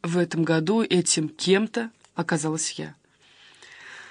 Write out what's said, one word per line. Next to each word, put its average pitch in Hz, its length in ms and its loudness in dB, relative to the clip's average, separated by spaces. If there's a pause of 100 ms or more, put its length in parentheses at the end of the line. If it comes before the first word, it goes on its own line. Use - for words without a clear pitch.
в 170 160 0
этом 170 240 0
году 160 400 2
этим 170 460 2
кем-то 220 600 0 (240)
оказалась 160 580 -2
я. 151 220 -12 (1160)